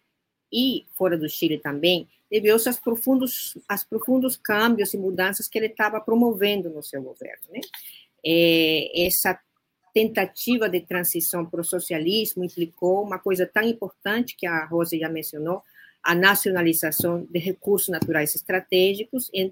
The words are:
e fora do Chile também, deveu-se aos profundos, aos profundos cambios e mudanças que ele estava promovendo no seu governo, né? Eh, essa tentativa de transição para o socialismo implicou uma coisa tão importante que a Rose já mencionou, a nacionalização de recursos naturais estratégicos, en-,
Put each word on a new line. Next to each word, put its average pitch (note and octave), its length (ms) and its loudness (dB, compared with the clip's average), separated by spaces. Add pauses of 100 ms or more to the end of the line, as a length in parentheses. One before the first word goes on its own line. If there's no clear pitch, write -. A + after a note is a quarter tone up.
(520)
e A#3+ 320 0 (140)
fora F3+ 180 2
do D3+ 140 -4
Chile D#3 300 -2
também, D#3 500 0 (200)
deveu-se G#3+ 380 4
aos B3 120 -2
profundos, B3 760 -2 (140)
aos G3+ 140 -4
profundos B3+ 520 0
cambios G#3+ 580 2
e G3+ 40 -4
mudanças F#3+ 500 -2
que - 120 -4
ele A3 80 0
estava G#3+ 340 -2
promovendo G#3 720 2
no D3+ 100 -12
seu C#3 200 -10
governo, - 420 -16 (100)
né? - 80 -10 (640)
Eh, E3 800 2
essa F#3 340 0 (540)
tentativa A3 760 0
de F3+ 120 -2
transição F3 640 -4
para E3+ 160 -6
o E3+ 40 -6
socialismo F3+ 800 -2
implicou F3 600 -2
uma F#3+ 160 -6
coisa F#3 260 0
tão G#3+ 160 0
importante A3+ 760 -2
que F3+ 120 -6
a D#3+ 180 -2
Rose E3 320 0
já D#3+ 120 -2
mencionou, D#3+ 520 -6 (400)
a E3+ 140 2
nacionalização F3 1120 2
de F3 80 -4
recursos F#3+ 520 -2
naturais D#3 440 0
estratégicos, G3 1000 0
en-, F#3+ 180 -2